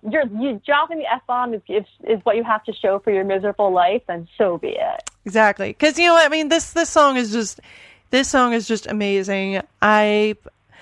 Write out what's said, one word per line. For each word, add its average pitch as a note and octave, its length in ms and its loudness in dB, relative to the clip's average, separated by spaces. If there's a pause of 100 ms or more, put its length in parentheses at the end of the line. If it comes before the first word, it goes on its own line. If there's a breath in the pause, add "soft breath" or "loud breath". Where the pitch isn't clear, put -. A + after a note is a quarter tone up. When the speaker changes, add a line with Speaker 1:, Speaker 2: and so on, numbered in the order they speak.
Speaker 1:
you're, C#4+ 180 0
you A3 380 -6
dropping D#4 340 0
the C#4 140 -4
F-bomb B3 400 -4
is, G#3 140 -8
is, G#3 160 -2 (240)
is A3 160 0
what G#3+ 140 2
you A#3 60 -2
have A3 200 -2
to A3 100 -8
show G3 260 0
for G#3+ 120 -2
your F#3+ 140 0
miserable G3 460 0
life, F3+ 360 2
and E3+ 200 -8 (100)
so F3+ 200 0
be - 120 -6 (100)
it. - 300 -6 (160)
Speaker 2:
Exactly. G3+ 480 2
'Cause, D4+ 260 0
you F4 80 4
know E4+ 60 6
what? E4 120 6
I C#4+ 40 2
mean, D#4 200 -2
this, D#4+ 220 0
this E4 180 0
song C#4+ 280 4
is A3+ 160 -2
just, A3+ 260 -6 (520 loud breath)
this C4+ 180 0
song B3 240 2
is A#3 140 -2
just A3 200 -4
amazing. G3 760 -2 (200)
I, G#3+ 540 2 (460 loud breath)